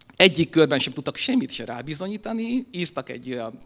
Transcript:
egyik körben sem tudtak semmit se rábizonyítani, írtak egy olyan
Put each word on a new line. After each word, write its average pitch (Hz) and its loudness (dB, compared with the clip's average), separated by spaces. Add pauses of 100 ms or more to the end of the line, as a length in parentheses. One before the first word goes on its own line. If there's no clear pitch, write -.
(160)
egyik 165 4
körben 147 6
sem - -2
tudtak 143 -6
semmit 254 0
se 113 -6
rábizonyítani, 208 -4
írtak 165 -6
egy 123 -8
olyan 117 -6